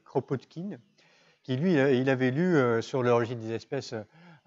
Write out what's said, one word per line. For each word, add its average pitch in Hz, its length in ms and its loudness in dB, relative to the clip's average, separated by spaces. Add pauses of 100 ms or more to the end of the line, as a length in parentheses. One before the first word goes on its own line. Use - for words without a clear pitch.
Kropotkin, 147 760 -8 (640)
qui 131 140 -4
lui, 165 220 2
euh, 135 140 4
il 131 160 0
avait 127 220 2
lu, 170 260 2
euh, 120 260 4
sur 131 200 -4
l'origine 120 380 2
des 110 120 -8
espèces, 123 420 -8 (520)